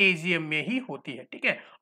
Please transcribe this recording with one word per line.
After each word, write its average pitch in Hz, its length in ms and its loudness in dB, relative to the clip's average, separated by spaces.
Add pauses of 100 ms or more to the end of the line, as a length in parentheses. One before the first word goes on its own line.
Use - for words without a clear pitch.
एजीएम 175 420 4
में 151 240 -2
ही 240 120 0
होती 156 340 -8
है, 120 200 -12
ठीक - 120 -8
है। 220 140 0 (240)